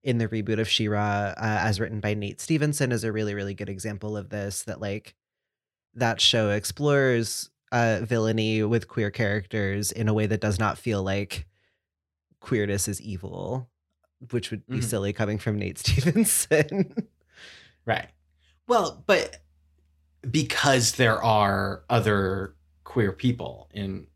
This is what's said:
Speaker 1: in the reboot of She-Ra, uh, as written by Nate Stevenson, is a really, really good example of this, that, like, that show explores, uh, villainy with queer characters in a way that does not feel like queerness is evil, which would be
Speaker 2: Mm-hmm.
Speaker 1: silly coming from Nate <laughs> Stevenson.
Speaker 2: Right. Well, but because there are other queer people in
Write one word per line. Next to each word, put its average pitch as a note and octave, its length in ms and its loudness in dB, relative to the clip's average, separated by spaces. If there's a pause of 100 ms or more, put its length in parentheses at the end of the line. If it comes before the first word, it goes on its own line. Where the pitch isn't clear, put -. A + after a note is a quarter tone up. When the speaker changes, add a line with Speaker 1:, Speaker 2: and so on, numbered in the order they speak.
Speaker 1:
in A#2+ 160 0
the A2 100 0
reboot A2 320 -2
of A2 80 0
She-Ra, G#2 320 0
uh, G#2 380 0
as G#2 420 0
written G#2+ 200 -4
by G#2 140 -2
Nate G2+ 260 -6
Stevenson, D3 520 0
is A2+ 120 -2
a A2 80 -2
really, G#2+ 200 -2
really G2+ 220 -6
good G2+ 160 -8
example G#2 480 -8
of G2 100 -10
this, G2+ 360 -6
that, G#2+ 160 -10
like, G#2 340 -8 (800)
that A2+ 260 0
show G#2+ 300 4
explores, B2+ 960 2 (240)
uh, A2+ 300 2
villainy A2 600 2
with A2 240 0
queer G#2 220 -2
characters G2+ 800 -2
in A2 160 0
a G#2+ 40 4
way G#2+ 140 2
that G2+ 160 0
does G#2 160 0
not G#2+ 180 0
feel G#2 260 -2
like G2 440 -4 (920)
queerness G2+ 480 0
is G2 120 -6
evil, G2 720 -8 (600)
which - 200 -4
would - 160 -10
be B2+ 120 -6
Speaker 2:
Mm-hmm. B2+ 40 0
Speaker 1:
silly G#2 320 -2
coming G#2 240 -2
from G#2+ 200 -2
Nate F#2+ 200 -6
<laughs> - 60 -12
Stevenson. F#3 1200 2 (800)
Speaker 2:
Right. - 220 -2 (600)
Well, G#3+ 380 2
but - 320 2 (920)
because C3 640 2
there A2+ 300 4
are G2 680 2
other G2 680 2 (300)
queer G#2 280 0
people A#2+ 600 -4
in G2 420 -8